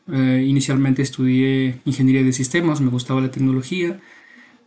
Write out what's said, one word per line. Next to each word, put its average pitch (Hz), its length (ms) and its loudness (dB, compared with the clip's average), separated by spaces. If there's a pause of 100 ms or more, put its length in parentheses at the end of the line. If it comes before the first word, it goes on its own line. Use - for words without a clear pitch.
(100)
Eh, 131 360 0
inicialmente 135 560 2
estudié 131 840 0
ingeniería 131 380 2
de 131 100 2
sistemas, 147 480 -2
me 127 100 0
gustaba 123 300 -2
la 131 100 -2
tecnología, 131 720 -2 (680)